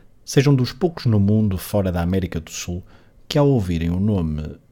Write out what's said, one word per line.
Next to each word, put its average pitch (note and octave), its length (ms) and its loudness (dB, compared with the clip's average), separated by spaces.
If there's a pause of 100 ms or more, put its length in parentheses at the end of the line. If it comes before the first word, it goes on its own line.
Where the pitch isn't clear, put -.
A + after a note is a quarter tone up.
(260)
sejam C#3+ 300 4
dos B2+ 180 -2
poucos - 320 -4
no A2 140 4
mundo G#2 360 2
fora F#2+ 360 -2
da F2 100 -2
América F2 380 -2
do D#2 100 -12
Sul - 340 -10 (440)
que, - 100 -2
ao C#3+ 100 6
ouvirem F2+ 440 0
o F2+ 80 -2
nome D#2+ 560 -2 (160)